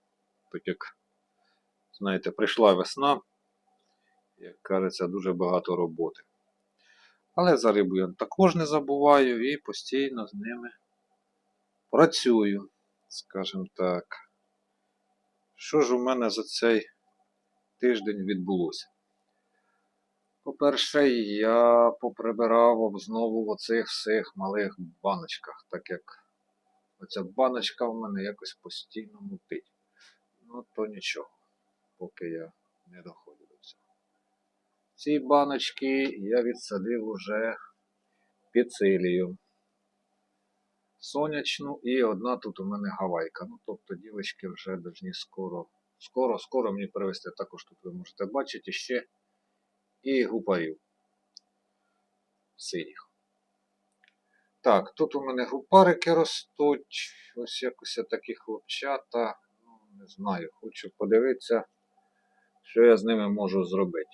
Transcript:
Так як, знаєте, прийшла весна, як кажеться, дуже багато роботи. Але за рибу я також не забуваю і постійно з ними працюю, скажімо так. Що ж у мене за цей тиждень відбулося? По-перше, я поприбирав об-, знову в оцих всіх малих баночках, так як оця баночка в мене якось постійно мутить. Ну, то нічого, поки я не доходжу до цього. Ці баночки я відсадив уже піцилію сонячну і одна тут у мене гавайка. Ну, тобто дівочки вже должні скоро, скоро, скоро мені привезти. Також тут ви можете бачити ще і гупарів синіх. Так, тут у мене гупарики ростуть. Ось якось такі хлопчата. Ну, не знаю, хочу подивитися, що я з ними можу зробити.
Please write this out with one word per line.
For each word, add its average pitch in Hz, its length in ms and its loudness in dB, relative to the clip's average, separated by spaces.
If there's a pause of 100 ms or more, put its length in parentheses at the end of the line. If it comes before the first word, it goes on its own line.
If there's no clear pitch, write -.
(520)
Так 87 140 -12
як, 90 120 -6 (1200)
знаєте, 95 320 -4
прийшла 107 420 6
весна, 135 480 0 (1160)
як 90 240 -20
кажеться, 95 460 0
дуже 92 260 -2
багато 90 420 0
роботи. 82 460 -2 (1120)
Але 175 220 6
за 113 140 4
рибу 95 260 2
я 92 100 2
також 170 480 2
не 165 100 0
забуваю 139 840 4
і 147 60 -2
постійно 131 720 -6
з 101 60 -20
ними 120 360 -10 (1200)
працюю, 113 800 4 (380)
скажімо 95 680 -8
так. 90 320 -2 (1500)
Що - 260 0
ж 123 140 4
у 123 40 2
мене 123 300 0
за 107 140 -4
цей 117 420 2 (960)
тиждень 104 460 0
відбулося? 90 600 -4 (1600)
По-перше, 143 680 2
я 117 800 4 (100)
поприбирав 117 800 4
об-, 101 180 -2
знову 110 460 -2
в 104 40 -4
оцих 113 380 -2
всіх - 480 -2
малих 98 400 -4 (280)
баночках, 87 680 -6
так 87 200 -12
як 90 120 -8 (960)
оця 98 240 -10
баночка 120 640 -2
в 113 80 -6
мене 101 280 -6
якось 101 300 -12
постійно - 680 -16
мутить. - 500 -14 (720)
Ну, 117 240 -20 (100)
то 107 100 -4
нічого, 98 440 -10 (680)
поки 87 280 -12
я 82 260 -10 (360)
не - 140 -20
доходжу - 480 -20
до - 120 -20
цього. - 220 -20 (1120)
Ці 147 240 -2
баночки 135 840 0 (160)
я 113 240 0
відсадив 113 640 -6
уже 107 480 -6 (960)
піцилію 92 840 0 (1600)
сонячну 143 840 -6
і 127 200 4
одна 113 340 0
тут 104 220 -10
у 95 60 -8
мене 101 240 -6 (100)
гавайка. 90 460 -4
Ну, - 200 -18
тобто 98 300 -12
дівочки 98 520 -12
вже 92 300 -10
должні 87 360 -14
скоро, - 520 -10 (320)
скоро, 123 420 -2
скоро 113 340 -4
мені 98 140 -6
привезти. 95 500 -8
Також 95 260 -12
тут - 200 -20
ви 90 100 -12
можете 92 320 -10
бачити 113 460 -8
ще 120 340 -6 (960)
і 131 240 0
гупарів 92 540 -2 (1800)
синіх. - 560 -12 (1500)
Так, 101 320 4
тут - 220 -2
у 139 60 -4
мене 127 240 -4
гупарики 170 680 6
ростуть. - 1000 0 (220)
Ось 120 280 -8
якось - 460 -6
такі 113 260 -6
хлопчата. 117 1000 -4 (300)
Ну, - 340 -20
не 98 80 -20
знаю, 92 460 -6
хочу - 440 -16
подивитися, 117 680 2 (1000)
що 113 200 4
я 117 140 10
з 98 60 -6
ними 110 260 0
можу 98 340 0
зробити. 90 500 -2